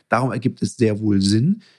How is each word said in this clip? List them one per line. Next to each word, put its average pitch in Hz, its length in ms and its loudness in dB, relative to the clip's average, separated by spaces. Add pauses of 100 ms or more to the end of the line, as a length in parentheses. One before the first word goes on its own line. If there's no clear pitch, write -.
Darum 120 240 0
ergibt 120 300 -4
es - 140 -4
sehr 107 240 0
wohl 104 200 2
Sinn, 113 400 2 (180)